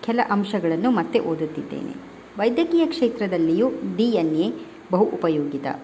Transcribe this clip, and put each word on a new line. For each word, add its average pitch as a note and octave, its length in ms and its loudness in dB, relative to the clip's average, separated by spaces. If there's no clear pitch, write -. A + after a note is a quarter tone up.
ಕೆಲ A#3+ 160 0
ಅಂಶಗಳನ್ನು G3 600 0
ಮತ್ತೆ F3 300 2
ಓದುತ್ತಿದ್ದೇನೆ. - 720 -4
ವೈದ್ಯಕೀಯ E4 480 2
ಕ್ಷೇತ್ರದಲ್ಲಿಯೂ F#3+ 800 2
ಡಿ A3 100 4
ಎನ್ D#3+ 120 2
ಎ - 20 0
ಬಹು F#3 120 4
ಉಪಯೋಗಿತ. C#3+ 640 -2